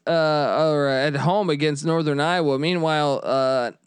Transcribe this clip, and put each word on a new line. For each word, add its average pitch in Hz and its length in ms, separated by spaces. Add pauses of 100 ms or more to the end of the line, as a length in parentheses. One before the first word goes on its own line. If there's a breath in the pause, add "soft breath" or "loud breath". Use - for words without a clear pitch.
uh, 151 680
or 143 160
at 139 280
home 175 340
against 147 360
Northern 160 340
Iowa. 156 400
Meanwhile, 156 640
uh, 131 480 (160)